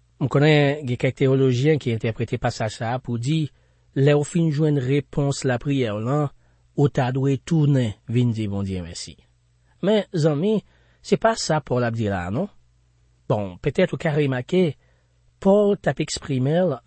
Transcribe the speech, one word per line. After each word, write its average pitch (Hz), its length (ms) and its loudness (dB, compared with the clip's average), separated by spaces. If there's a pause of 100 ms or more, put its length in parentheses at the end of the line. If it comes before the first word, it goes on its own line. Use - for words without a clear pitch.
(220)
M 135 80 0
konnen 147 560 4
gen 123 140 -4
kèk 131 240 -2
teolojyen 135 580 2
ki 117 140 -2
entèprete 113 460 -4
pasaj 113 360 -4
sa 117 240 -4
pou 120 160 -6
di, 147 300 -2 (500)
lè 143 160 6
ou 147 140 2
fin 165 260 0
jwenn 147 300 2
repons 139 680 -2
lapriyè 123 480 -2
lan, 135 320 -2 (480)
ou 143 160 4
ta 123 180 0
dwe 135 300 0
tounen 143 540 2 (120)
vin 120 280 2
di 107 160 -4
Bondye 98 340 -4
mèsi. 85 320 -16 (640)
Men, 202 320 2
zanmi, 165 460 0 (420)
se - 160 0
pa - 220 2
sa 156 260 -2
Pòl 123 220 0
ap 113 100 -4
di 107 140 -2
la, 87 180 -4
non? 147 220 -4 (800)
Bon, 101 320 -4
petèt 175 320 0
ou 143 80 -6
ka 156 120 -2
remake, 147 640 0 (600)
Paul 202 400 4
t - 80 -8
ap 151 160 0
eksprime 135 520 -2 (120)
l 151 60 0 (140)